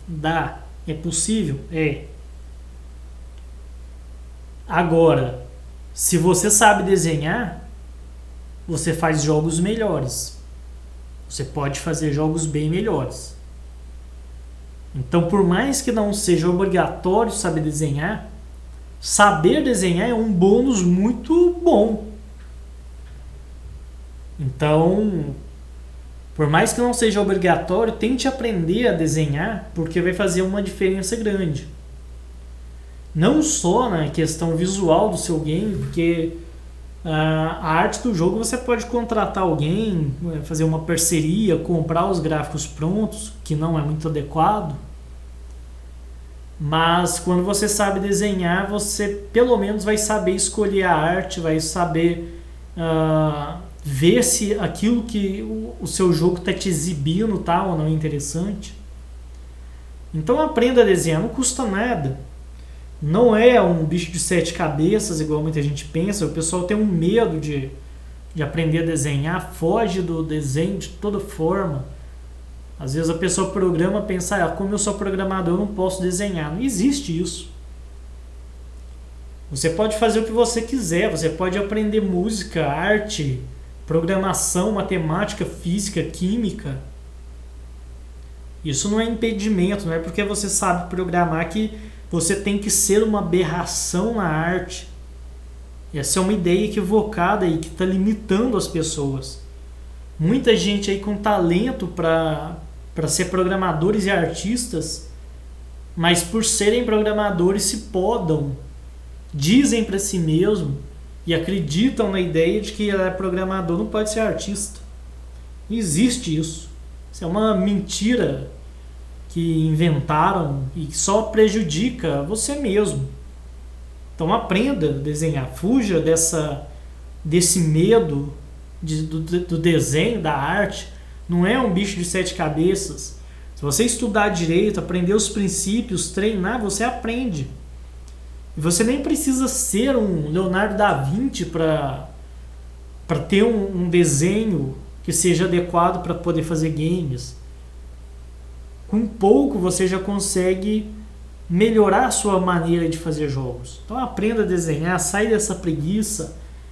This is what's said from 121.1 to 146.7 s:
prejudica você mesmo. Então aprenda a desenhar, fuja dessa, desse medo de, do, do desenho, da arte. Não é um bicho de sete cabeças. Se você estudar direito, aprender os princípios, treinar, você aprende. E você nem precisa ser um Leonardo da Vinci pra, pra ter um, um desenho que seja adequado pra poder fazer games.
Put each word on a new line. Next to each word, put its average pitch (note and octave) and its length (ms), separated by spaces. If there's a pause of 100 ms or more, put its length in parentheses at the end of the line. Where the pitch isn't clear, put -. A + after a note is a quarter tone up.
prejudica F#3+ 1000
você A3 320
mesmo. F#3+ 540 (1080)
Então E3+ 180
aprenda A3+ 540
a C3+ 60
desenhar, D3 600
fuja G3 460
dessa, D3+ 640 (560)
desse F3 380
medo D#3+ 720 (500)
de, D#3 200
do, D#3+ 180
do F3 380
desenho, D#3+ 640
da D3+ 120
arte. E3 540 (400)
Não F3 180
é A#3+ 140
um G#3+ 140
bicho G3 240
de F3 80
sete F3+ 280
cabeças. D#3+ 840 (380)
Se - 40
você C#3+ 220
estudar G#3+ 460
direito, F3 500
aprender F3+ 340
os A3 140
princípios, G3+ 840
treinar, G#3+ 500
você G#3 240
aprende. A3+ 640 (1080)
E D3+ 60
você F3 240
nem C#4 160
precisa C4+ 480
ser B3+ 480
um E3+ 320
Leonardo F#3+ 480
da G3+ 160
Vinci E3 540
pra, D3+ 640 (960)
pra D3+ 140
ter G3+ 240
um, G3 400
um F3 60
desenho E3+ 880 (260)
que E3+ 80
seja E3+ 320
adequado F3 580
pra E3+ 120
poder E3 300
fazer D#3+ 260
games. D3+ 640 (1500)